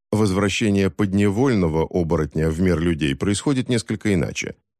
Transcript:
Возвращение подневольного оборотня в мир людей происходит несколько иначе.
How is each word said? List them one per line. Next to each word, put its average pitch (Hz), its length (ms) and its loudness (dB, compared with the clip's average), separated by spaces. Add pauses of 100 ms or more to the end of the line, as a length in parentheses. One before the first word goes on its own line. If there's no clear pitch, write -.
(120)
Возвращение 98 800 2
подневольного 98 1000 0
оборотня 78 600 0
в 80 120 -2
мир 90 180 2
людей 76 360 0
происходит 120 540 -2
несколько 110 440 -2
иначе. - 420 -4 (240)